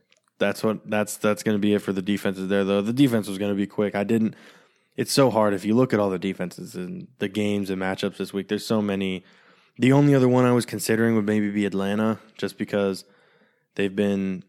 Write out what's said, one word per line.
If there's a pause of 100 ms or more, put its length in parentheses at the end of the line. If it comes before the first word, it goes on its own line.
(400)
that's
what,
that's,
that's
gonna
be
it
for
the
defenses
there,
though.
The
defense
was
gonna
be
quick.
I
didn't, (600)
it's
so
hard.
If
you
look
at
all
the
defenses
and (120)
the
games
and
matchups
this
week,
there's
so
many. (540)
The
only
other
one
I
was
considering
would
maybe
be
Atlanta, (180)
just
because (720)
they've
been,